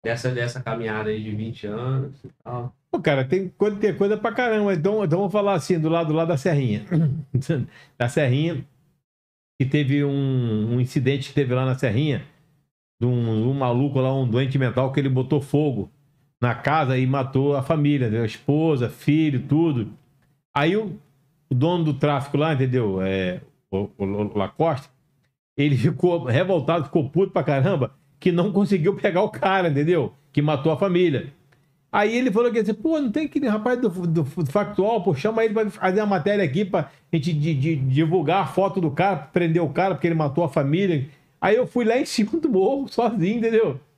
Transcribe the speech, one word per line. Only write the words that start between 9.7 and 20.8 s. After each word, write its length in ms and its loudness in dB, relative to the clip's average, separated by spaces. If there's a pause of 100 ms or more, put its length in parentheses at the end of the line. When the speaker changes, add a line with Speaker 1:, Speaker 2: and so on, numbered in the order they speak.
Speaker 2:
um, 720 0
um 40 2
incidente 500 0
que 60 -8
teve 180 0
lá 120 0
na 120 0
Serrinha, 460 0 (760)
de 60 -2
um, 440 0
um 40 0
maluco 460 0
lá, 160 0
um 120 0
doente 300 0
mental, 360 0
que 80 0
ele 80 0
botou 320 0
fogo 500 -2 (500)
na 140 0
casa 420 0
e 80 2
matou 520 0
a 40 -2
família, 440 2
entendeu? 180 0
A 20 0
esposa, 640 0
filho, 600 0
tudo. 400 0 (680)
Aí 220 2
o, 200 -6 (520)